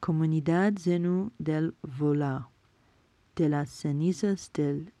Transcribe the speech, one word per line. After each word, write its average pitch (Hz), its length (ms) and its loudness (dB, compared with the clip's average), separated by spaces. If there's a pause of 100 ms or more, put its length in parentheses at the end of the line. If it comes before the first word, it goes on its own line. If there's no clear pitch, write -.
Comunidad 165 760 2
Zenu 180 520 0 (100)
del 156 300 -2 (140)
Vola, 143 640 0 (880)
de 160 140 4
las 143 200 0
cenizas 175 840 -2
del 147 320 -2 (160)